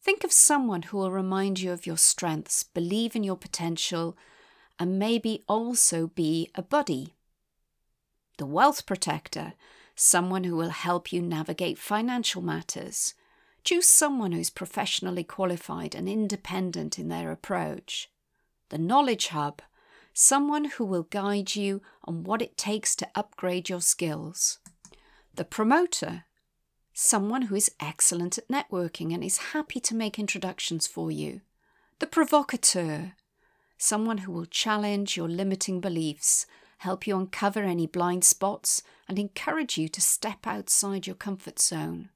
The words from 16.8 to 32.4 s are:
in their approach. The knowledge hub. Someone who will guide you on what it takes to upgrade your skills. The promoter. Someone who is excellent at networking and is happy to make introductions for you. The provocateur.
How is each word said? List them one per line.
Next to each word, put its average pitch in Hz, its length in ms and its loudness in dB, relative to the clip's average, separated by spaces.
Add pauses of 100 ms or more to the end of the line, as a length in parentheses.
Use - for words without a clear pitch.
in 160 100 -6
their 165 240 -4
approach. - 800 -4 (600)
The 147 80 -4
knowledge 233 500 2
hub. 147 320 -4 (540)
Someone 294 500 4
who 277 220 -2
will 185 160 0
guide 202 520 -2
you 196 280 -2 (220)
on 165 200 -6
what 214 160 0
it - 160 -6
takes 208 400 -2
to - 180 -8
upgrade 180 540 -2
your 180 140 -4
skills. 156 760 0 (760)
The - 100 -6
promoter. 226 800 2 (720)
Someone 220 480 2
who 202 140 -2
is 208 220 2
excellent 175 600 0
at - 100 -12
networking 180 640 -4
and 170 100 -4
is - 300 -4
happy 302 280 -4
to - 140 -2
make 220 240 -2
introductions 185 680 -4
for 165 240 -6
you. 151 320 -6 (560)
The 320 80 -2
provocateur. 185 1040 2 (640)